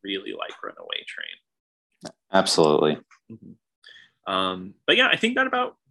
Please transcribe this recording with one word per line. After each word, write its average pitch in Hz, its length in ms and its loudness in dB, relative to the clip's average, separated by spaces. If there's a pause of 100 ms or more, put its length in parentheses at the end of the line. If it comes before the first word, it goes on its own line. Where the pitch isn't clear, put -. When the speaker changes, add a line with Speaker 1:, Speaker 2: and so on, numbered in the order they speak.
Speaker 1:
really 98 320 -8
like - 200 -10 (100)
Runaway 50 440 -10
Train. - 1040 -18 (200)
Speaker 2:
Absolutely. 76 640 4 (340)
Speaker 1:
Mm-hmm. - 1000 -18
Um, 92 440 -4 (100)
but 170 100 6
yeah, 254 120 6
I - 100 4
think 233 180 0
that 269 120 2
about, 247 280 -2 (160)